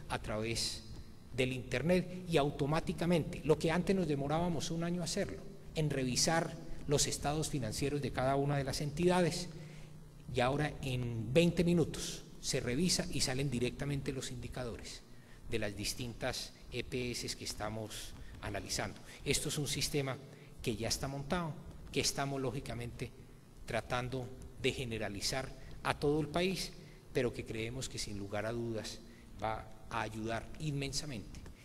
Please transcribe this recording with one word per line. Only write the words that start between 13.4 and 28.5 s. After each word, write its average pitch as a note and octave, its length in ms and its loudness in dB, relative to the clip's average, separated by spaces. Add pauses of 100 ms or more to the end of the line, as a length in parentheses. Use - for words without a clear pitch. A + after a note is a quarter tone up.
directamente C#3 640 0
los C3 180 -6
indicadores B2 720 -6 (480)
de A#2 80 2
las G#2 180 0
distintas A#2+ 760 -4 (200)
E A#2+ 120 -2
P B2 260 -2
S - 260 -4
que A#2 80 -8
estamos G#2+ 680 -6 (280)
analizando. G2+ 600 -4 (240)
Esto D3 260 2
es - 80 -2
un C#3+ 100 0
sistema C#3 480 0 (460)
que A2+ 140 0
ya A2+ 120 -2
está - 200 0
montado, D3 440 -2 (400)
que C#3+ 80 4
estamos C#3 400 2
lógicamente A#2+ 680 -4 (560)
tratando B2 640 -2 (340)
de B2+ 100 6
generalizar A2+ 760 -2 (340)
a C3+ 160 2
todo D3+ 220 4
el D3 80 0
país, F3 440 0 (400)
pero B2 200 4
que A2+ 120 -6
creemos A#2 440 -4
que A2+ 100 -8
sin G#2 200 -4
lugar G#2 280 -2
a A2+ 60 0